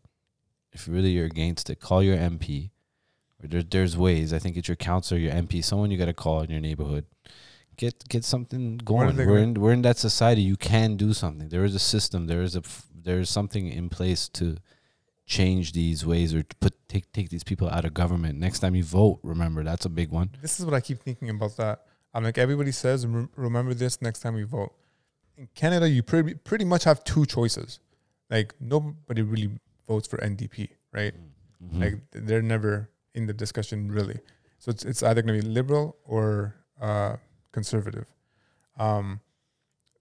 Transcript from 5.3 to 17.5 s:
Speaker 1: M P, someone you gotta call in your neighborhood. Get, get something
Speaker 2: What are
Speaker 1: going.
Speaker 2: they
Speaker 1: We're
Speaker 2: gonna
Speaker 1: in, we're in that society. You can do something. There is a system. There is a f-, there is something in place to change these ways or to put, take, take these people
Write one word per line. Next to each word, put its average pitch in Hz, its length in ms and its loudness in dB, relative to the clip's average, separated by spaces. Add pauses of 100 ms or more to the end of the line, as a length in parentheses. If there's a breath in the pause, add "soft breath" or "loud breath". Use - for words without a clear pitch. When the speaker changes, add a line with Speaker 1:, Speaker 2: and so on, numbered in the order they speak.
Speaker 1:
M 85 120 0
P, 85 160 -2
someone 101 300 0
you 95 60 0
gotta 87 160 0
call 78 280 0
in 78 80 -4
your 78 120 -4
neighborhood. 73 440 -4 (680 loud breath)
Get, - 320 -6
get 117 160 -2
something 123 540 -4
Speaker 2:
What 120 40 -10
are 113 40 -14
Speaker 1:
going. 131 320 4
Speaker 2:
they 85 80 2
Speaker 1:
We're 101 140 8
Speaker 2:
gonna - 40 6
Speaker 1:
in, 117 120 2
we're 107 180 6
in 123 80 4
that 120 160 4
society. 113 440 4
You 95 140 4
can 110 400 2
do 104 180 2
something. 78 360 -4
There 90 160 2
is 98 100 2
a 95 40 0
system. 95 480 0
There 85 160 0
is 90 120 -2
a 90 40 -4
f-, - 260 -12 (100)
there 90 240 -2
is 90 100 -2
something 101 380 -2
in 85 220 -6
place 90 400 0
to 82 280 -2 (680)
change 92 480 0
these 82 320 0
ways 85 280 2
or 80 100 2
to - 140 -16
put, 98 160 2 (160)
take, - 240 -4
take 92 160 -4
these 85 140 -10
people 92 260 -2